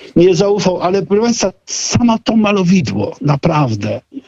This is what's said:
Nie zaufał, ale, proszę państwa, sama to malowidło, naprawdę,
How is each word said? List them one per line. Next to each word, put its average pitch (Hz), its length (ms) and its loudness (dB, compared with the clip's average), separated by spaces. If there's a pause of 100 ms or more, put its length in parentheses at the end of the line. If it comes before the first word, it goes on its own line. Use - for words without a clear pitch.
(160)
Nie 180 200 4
zaufał, 185 460 0
ale, 185 240 0
proszę 202 180 0
państwa, 233 300 -2 (120)
sama - 520 0
to - 180 -4
malowidło, 190 840 0
naprawdę, 135 800 -2 (260)